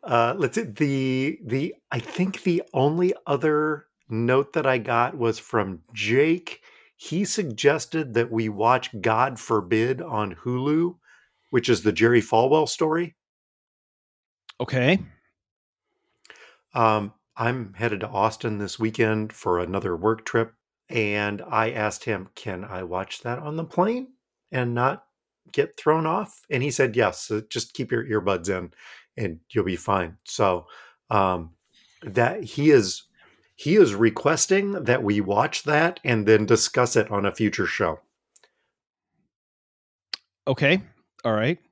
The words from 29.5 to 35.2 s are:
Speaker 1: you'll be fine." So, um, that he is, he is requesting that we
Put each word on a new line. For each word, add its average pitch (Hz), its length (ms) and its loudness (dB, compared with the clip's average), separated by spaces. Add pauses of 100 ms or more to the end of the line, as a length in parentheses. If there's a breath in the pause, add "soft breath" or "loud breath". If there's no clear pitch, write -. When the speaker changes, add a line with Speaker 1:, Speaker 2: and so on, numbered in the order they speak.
Speaker 1:
you'll 107 140 0
be 92 100 -2
fine." 92 500 -2
So, 90 400 0 (460 loud breath)
um, 92 400 0 (500 soft breath)
that 123 420 0
he 143 280 2
is, 107 320 4 (520 soft breath)
he 165 200 0
is 156 200 8
requesting 160 880 0
that 123 180 2
we 104 180 2